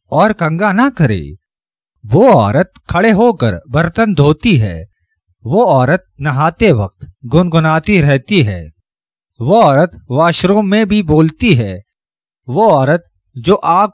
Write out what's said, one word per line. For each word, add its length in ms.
और 220
कंघा 400
ना 160
करे, 460
वो 280
औरत 380
खड़े 220
होकर 480
बर्तन 440
धोती 440
है, 280
वो 200
औरत 380
नहाते 500
वक्त 400
गुनगुनाती 760
रहती 420
है, 260
वो 200
औरत 300
वॉशरूम 560
में 200
भी 160
बोलती 520
है, 260
वो 200
औरत 340
जो 180
आग 380